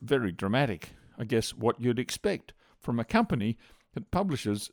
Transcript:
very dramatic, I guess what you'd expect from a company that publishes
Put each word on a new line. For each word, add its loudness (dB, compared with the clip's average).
very 2
dramatic, 0
I -6
guess 0
what 0
you'd 2
expect -4
from -2
a -2
company 0
that -10
publishes -2